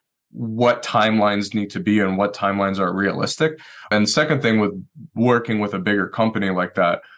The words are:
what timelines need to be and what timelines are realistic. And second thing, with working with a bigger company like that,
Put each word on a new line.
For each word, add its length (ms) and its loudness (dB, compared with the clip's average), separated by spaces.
what 520 0
timelines 720 2
need 160 -2
to 100 -6
be 200 2
and 160 0
what 180 0
timelines 440 -2
are 160 -2
realistic. 680 -2
And 180 2
second 320 0
thing, 180 2
with 140 2
working 460 2
with 140 -4
a 40 -4
bigger 300 0
company 400 0
like 280 -2
that, 260 2